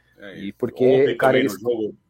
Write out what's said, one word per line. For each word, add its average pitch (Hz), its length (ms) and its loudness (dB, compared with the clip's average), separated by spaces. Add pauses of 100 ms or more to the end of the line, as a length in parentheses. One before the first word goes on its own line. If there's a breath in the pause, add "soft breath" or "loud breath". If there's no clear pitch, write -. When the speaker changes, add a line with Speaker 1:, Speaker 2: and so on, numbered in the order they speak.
(200)
Speaker 1:
É, 95 200 -18
Speaker 2:
E 98 140 -10
porque, - 320 -2
Speaker 1:
ontem 131 320 4
Speaker 2:
cara, 131 160 2
Speaker 1:
também 131 80 2
Speaker 2:
eles 104 200 -4
Speaker 1:
no 120 100 -2
jogo, 110 240 -4 (140)